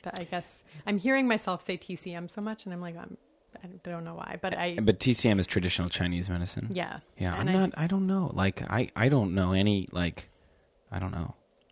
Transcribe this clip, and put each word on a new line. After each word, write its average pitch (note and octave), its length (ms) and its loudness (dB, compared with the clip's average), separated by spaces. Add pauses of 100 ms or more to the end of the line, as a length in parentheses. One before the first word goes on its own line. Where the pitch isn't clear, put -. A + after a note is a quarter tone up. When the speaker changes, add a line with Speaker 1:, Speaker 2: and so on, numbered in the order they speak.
Speaker 1:
But - 180 -6
I F3 40 -8
guess - 380 -8 (240)
I'm G#3 120 0
hearing C4 280 4
myself G#3 360 0
say F3+ 160 -4
T - 180 -10
C F3 160 -10
M E3+ 160 -10
so G#3 140 -10
much, G#3+ 240 -8
and F#3 80 -8
I'm F3 80 -8
like, E3+ 160 -10
I'm, - 180 -14 (460)
I F3+ 60 -16 (200)
don't E3+ 160 -8
know E3+ 120 -10
why, - 260 -10
but F#3 160 -2
I F3 240 -2
Speaker 2:
But G#2 180 6
T B2+ 140 4
C A#2 160 4
M G2+ 80 6
is F#2 80 4
traditional F2 420 0
Chinese F2 400 0
medicine? F2+ 440 -4
Speaker 1:
Yeah. - 260 -6 (180)
Speaker 2:
Yeah, F2+ 240 0
Speaker 1:
And A#2+ 80 0
Speaker 2:
I'm F#3 80 4
Speaker 1:
I - 40 6
Speaker 2:
not, F#3+ 180 4
I D#3 80 0
don't F#3+ 200 2
know. F#3+ 280 0
Like, F#2+ 280 2
I, - 320 -2
I A2+ 140 4
don't A#2 240 4
know F#2 200 4
any, G2 380 4
like, F2 380 -2 (640)
I F#2+ 60 -4
don't F#2+ 140 -4
know. - 240 -6 (360)